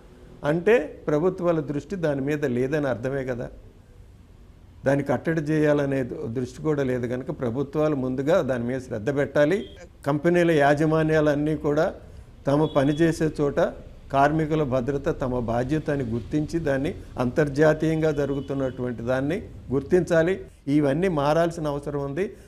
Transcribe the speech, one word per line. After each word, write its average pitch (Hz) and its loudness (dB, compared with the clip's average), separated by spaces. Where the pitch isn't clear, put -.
అంటే 202 2
ప్రభుత్వాల 170 0
దృష్టి 143 -6
దాని 151 -2
మీద 147 -2
లేదని 135 0
అర్థమే 131 -4
కదా. 127 -6
దాన్ని 139 2
కట్టడి 156 -2
చేయాలనే 147 2
దృష్టి 123 -8
కూడా 151 0
లేదు 127 -2
కనుక 131 -6
ప్రభుత్వాలు 143 0
ముందుగా 135 0
దాని 127 -2
మీద 123 -4
శ్రద్ధ 117 -4
పెట్టాలి. 147 2
కంపెనీల 170 4
యాజమాన్యాలన్నీ 151 4
కూడా 156 0
తమ 143 4
పనిచేసే 151 2
చోట 151 0
కార్మికుల 151 2
భద్రత 139 -2
తమ 127 -2
బాధ్యత 127 -2
అని 139 -2
గుర్తించి 147 -4
దాన్ని 135 -2
అంతర్జాతీయంగా 156 2
జరుగుతున్నటువంటి 135 -4
దాన్ని 135 -2
గుర్తించాలి. 170 2
ఇవన్నీ 147 4
మారాల్సిన 165 2
అవసరం 143 -4
ఉంది. 151 -4